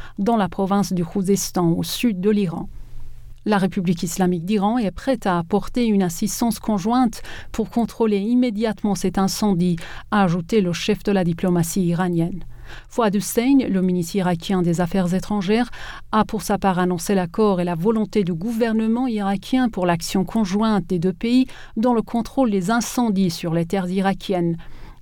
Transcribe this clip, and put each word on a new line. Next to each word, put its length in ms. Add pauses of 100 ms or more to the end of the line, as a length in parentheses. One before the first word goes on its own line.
(180)
dans 180
la 120
province 460
du 100
Khouzestan, 680
au 100
sud 380
de 100
l'Iran. 380 (800)
La 120
République 440
islamique 440
d'Iran 320
est 120
prête 360
à 120
apporter 460
une 180
assistance 560
conjointe 640 (320)
pour 160
contrôler 520
immédiatement 720
cet 240
incendie, 580 (340)
a 120
ajouté 400
le 100
chef 300
de 100
la 120
diplomatie 600
iranienne. 600 (440)
Fouad 260
Hussein, 440 (100)
le 140
ministre 340
irakien 460
des 180
Affaires 320
étrangères, 560 (440)
a 120
pour 160
sa 160
part 220
annoncé 360
l'accord 460
et 40
la 100
volonté 500
du 80
gouvernement 760
irakien 600
pour 160
l'action 400
conjointe 600
des 120
deux 140
pays 340 (300)
dans 160
le 80
contrôle 500
des 200
incendies 600
sur 220
les 140
terres 240
irakiennes. 640 (460)